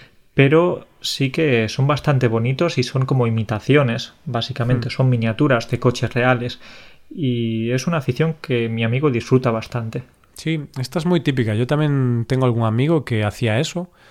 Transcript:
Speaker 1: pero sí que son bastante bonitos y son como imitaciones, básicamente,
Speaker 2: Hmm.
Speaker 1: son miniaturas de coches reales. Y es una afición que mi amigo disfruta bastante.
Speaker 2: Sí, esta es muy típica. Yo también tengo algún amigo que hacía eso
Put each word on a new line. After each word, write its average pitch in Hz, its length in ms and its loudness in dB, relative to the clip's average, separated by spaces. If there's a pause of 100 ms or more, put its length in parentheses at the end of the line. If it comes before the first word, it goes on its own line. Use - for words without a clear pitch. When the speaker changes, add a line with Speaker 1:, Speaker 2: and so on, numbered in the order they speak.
(340)
Speaker 1:
pero 160 520 4 (140)
sí - 300 -4
que 127 380 0
son 131 180 0
bastante 139 420 2
bonitos 131 500 0
y 131 40 2
son 131 240 -2
como 131 200 2
imitaciones, 113 840 0 (120)
básicamente, 120 640 -2
Speaker 2:
Hmm. - 40 -8
Speaker 1:
son 131 180 2
miniaturas 117 600 0
de 120 80 -2
coches 120 340 0
reales. 123 460 0 (520)
Y 117 600 -2
es 127 160 -2
una 170 120 0
afición 151 420 -2
que 120 280 -2
mi 113 160 -2
amigo 131 260 2
disfruta 120 420 2
bastante. 113 500 -6 (320)
Speaker 2:
Sí, 160 320 -4 (120)
esta 127 200 -4
es 160 80 -2
muy 175 140 2
típica. 127 340 0
Yo 117 120 0
también 135 640 2
tengo 131 180 2
algún 117 180 2
amigo 131 400 2
que 107 200 0
hacía 110 360 0
eso 175 300 -6 (200)